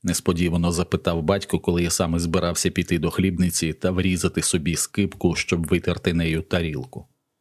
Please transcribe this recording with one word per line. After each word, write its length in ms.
несподівано 680
запитав 520
батько, 360
коли 240
я 60
саме 300
збирався 500
піти 300
до 120
хлібниці 600
та 180
врізати 500
собі 340
скибку, 600
щоб 320
витерти 460
нею 280
тарілку. 640